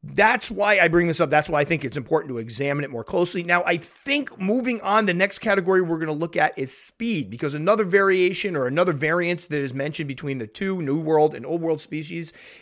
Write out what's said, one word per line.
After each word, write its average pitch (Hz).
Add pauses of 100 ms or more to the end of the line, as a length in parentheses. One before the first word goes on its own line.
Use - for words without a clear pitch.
that's 220
why 202
I 175
bring 170
this 165
up. 156
That's 151
why 151
I -
think 151
it's 139
important 147
to 127
examine 139
it 135
more 117
closely. 180
Now, 175
I 175
think -
moving 226
on, 208
the 185
next 190
category 190
we're 170
gonna 160
look 160
at 156
is 131
speed, 180
because 135
another 196
variation 190
or 135
another 165
variance 170
that 151
is 135
mentioned 143
between 135
the 117
two, 190
New 147
World 156
and 120
Old 165
World 160
species, 156 (280)